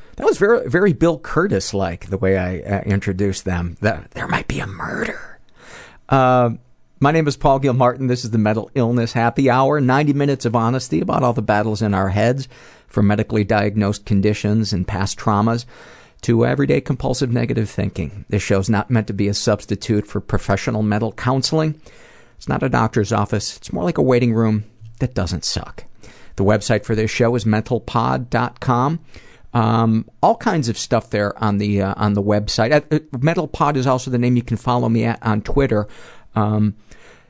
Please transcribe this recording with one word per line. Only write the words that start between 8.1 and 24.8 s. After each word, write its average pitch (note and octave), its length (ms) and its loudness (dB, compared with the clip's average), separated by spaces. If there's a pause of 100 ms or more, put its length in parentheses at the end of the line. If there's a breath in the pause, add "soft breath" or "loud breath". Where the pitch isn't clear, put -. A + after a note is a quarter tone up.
is A2+ 80 -6
the A#2 60 0
Mental G#2+ 380 0
Illness A#2+ 380 0
Happy A#2+ 360 2
Hour. C3+ 300 2
Ninety C#3+ 340 2
minutes C#3+ 320 0
of A2+ 100 0
honesty B2 440 0
about - 220 0
all A#2+ 120 2
the A#2 80 -4
battles G#2+ 400 0
in G#2 120 2
our F#2+ 160 2
heads, A#2 380 0 (400 loud breath)
from G#2+ 200 2
medically G#2 360 2
diagnosed G#2 600 0
conditions G#2 680 0
and F2+ 140 -2
past G2+ 300 -4
traumas A2+ 480 0 (560 loud breath)
to A#2 240 2
everyday C#3 360 0
compulsive B2 500 -2
negative A#2+ 380 -2
thinking. G2 600 -6
This G#2 120 0
show's G2 280 0
not G#2 200 0
meant A2+ 180 2
to G#2+ 60 -6
be G2 140 0
a G2+ 60 0
substitute G#2 760 -2
for - 140 -6
professional G#2+ 600 -2
mental G#2+ 300 0
counseling. D3+ 680 0 (580 loud breath)
It's - 120 -10
not C3 140 -2
a C3+ 60 0
doctor's A2+ 440 0
office. G2+ 440 -2
It's - 140 -16
more F3+ 120 -4
like F3 160 -2
a - 20 4
waiting B2 320 2
room A2 300 2 (360)